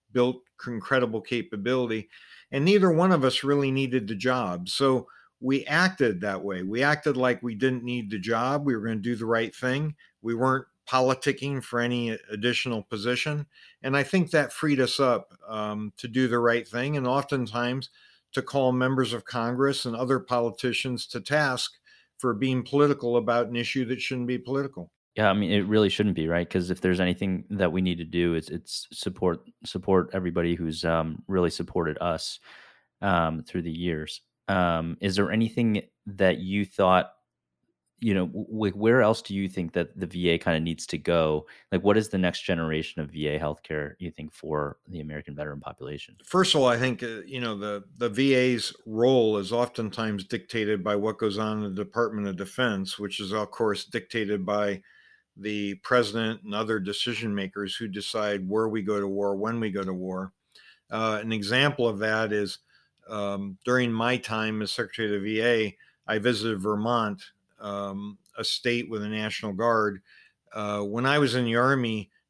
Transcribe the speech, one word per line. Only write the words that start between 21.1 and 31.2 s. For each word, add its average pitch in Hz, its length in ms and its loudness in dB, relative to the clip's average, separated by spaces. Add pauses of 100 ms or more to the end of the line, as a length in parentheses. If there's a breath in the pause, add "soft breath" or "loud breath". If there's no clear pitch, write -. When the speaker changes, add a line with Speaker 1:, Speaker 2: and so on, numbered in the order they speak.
Speaker 1:
task 139 520 0 (460 soft breath)
for 123 160 0
being 127 280 0
political 139 540 2
about 117 320 2
an 120 80 -6
issue 120 300 -2
that 123 140 -4
shouldn't 123 260 -4
be 123 120 -2
political. 135 520 -6 (260)
Speaker 2:
Yeah, 107 120 4
I 95 60 6
mean, 101 160 2
it 101 160 2
really 107 240 4
shouldn't 101 260 2
be, 80 100 0
right? 85 220 0
'Cause 90 220 0
if 90 100 -4
there's 92 200 2
anything 92 500 0
that 95 200 2
we 92 120 0
need 90 160 0
to 85 60 -8
do, 85 300 0
it's, 80 140 -4
it's - 440 -10
support, 92 480 -2 (240)
support 92 500 2
everybody 85 400 0
who's, 82 300 -4
um, 82 420 0